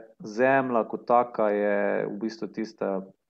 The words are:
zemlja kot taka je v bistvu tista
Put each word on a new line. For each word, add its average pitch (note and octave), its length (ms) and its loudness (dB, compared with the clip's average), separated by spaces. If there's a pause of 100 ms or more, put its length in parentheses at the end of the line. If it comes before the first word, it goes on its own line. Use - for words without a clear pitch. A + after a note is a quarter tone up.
(220)
zemlja B2 640 2
kot - 220 -10
taka A#2+ 440 2
je G2+ 560 0
v G#2 160 -8
bistvu G#2+ 320 -6
tista G2 480 -6 (280)